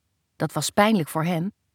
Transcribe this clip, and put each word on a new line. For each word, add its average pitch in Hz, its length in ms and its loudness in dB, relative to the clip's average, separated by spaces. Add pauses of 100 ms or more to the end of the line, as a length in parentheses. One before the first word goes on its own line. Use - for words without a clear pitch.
(360)
Dat 160 160 -4
was - 180 -4
pijnlijk 208 380 2
voor 160 160 -2
hem, 175 280 -2 (220)